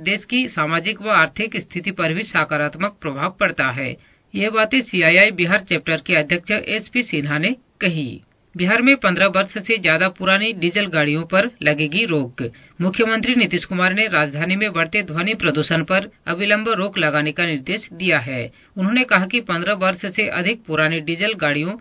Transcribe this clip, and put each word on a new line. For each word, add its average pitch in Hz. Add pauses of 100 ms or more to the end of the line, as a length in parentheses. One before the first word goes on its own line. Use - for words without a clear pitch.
देश 196
की 247
सामाजिक 165
व 214
आर्थिक 208
स्थिति 180
पर 165
भी 202
सकारात्मक 156
प्रभाव 156
पड़ता 135
है। 123 (380)
ये 202
बातें 220
सीआईआई 185
बिहार 175
चैप्टर 165
के 180
अध्यक्ष 160
एसपी 214
सिन्हा 147
ने 214 (240)
कही। 156 (360)
बिहार 196
में 269
पन्द्रह 185
वर्ष 190
से 220
ज्यादा 170
पुरानी 190
डीजल 185
गाड़ियों 156
पर 190 (120)
लगेगी 151
रोक। 143 (380)
मुख्यमंत्री 220
नीतीश 185
कुमार 185
ने 220
राजधानी 160
में 208
बढ़ते 165
ध्वनि 180
प्रदूषण 160
पर 196 (160)
अविलंब 208
रोक 196
लगाने 151
का 175
निर्देश 165
दिया 170
है। 123 (240)
उन्होंने 220
कहा 190
कि 233
पन्द्रह 180
वर्ष 190
से 202
अधिक 208
पुरानी 156
डीजल 170
गाड़ियों 156